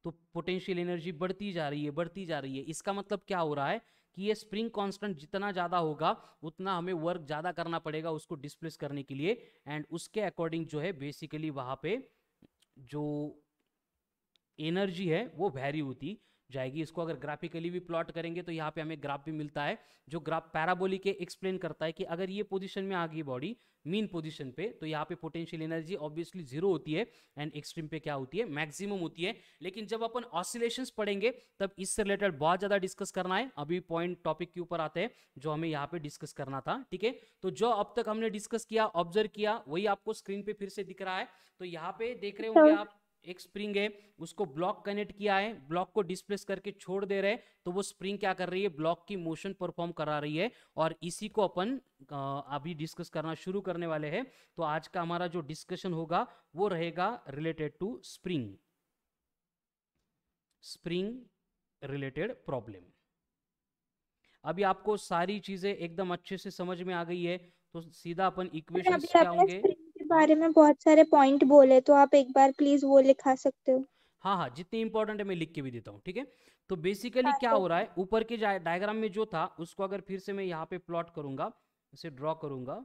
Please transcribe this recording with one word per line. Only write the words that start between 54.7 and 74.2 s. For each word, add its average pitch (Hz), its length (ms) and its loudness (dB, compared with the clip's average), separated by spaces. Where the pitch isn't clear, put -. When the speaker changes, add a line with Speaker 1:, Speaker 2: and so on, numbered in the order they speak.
Speaker 1:
का 180 140 -6
हमारा 170 260 -2
जो 170 160 -6
डिस्कशन 170 500 -8
होगा 165 320 0
वो 196 120 0
रहेगा 170 440 -2
related 151 500 -4
to 202 140 -6
spring, 143 420 -4
spring 185 500 -6
related 139 540 -6
problem। 107 400 -8
अभी 170 220 -2
आपको 196 340 0
सारी 185 420 -2
चीजें 196 320 -6
एकदम 170 400 -4
अच्छे 180 240 -8
से 190 140 -12
समझ 180 300 -6
में 180 120 -4
आ 170 100 -2
गई 175 200 -4
है, 175 140 0
तो 165 80 -8
सीधा 170 460 -2
अपन 180 200 -2
Speaker 2:
सर, 156 100 -8
Speaker 1:
इक्वेशंस 180 360 2
Speaker 2:
अभी 320 140 0
Speaker 1:
क्या 339 140 8
Speaker 2:
आपने 349 160 6
Speaker 1:
होंगे? 370 200 6
Speaker 2:
स्प्रिंग - 340 0
के - 140 -12
बारे 311 300 8
में 320 160 4
बहुत 302 320 10
सारे 311 280 12
पॉइंट 277 340 8
बोले, 262 360 12
तो 285 120 8
आप 285 220 10
एक 262 160 8
बार 269 260 10
प्लीज 285 260 6
वो 277 180 10
लिखा 269 360 8
सकते - 340 0
हो। 262 140 4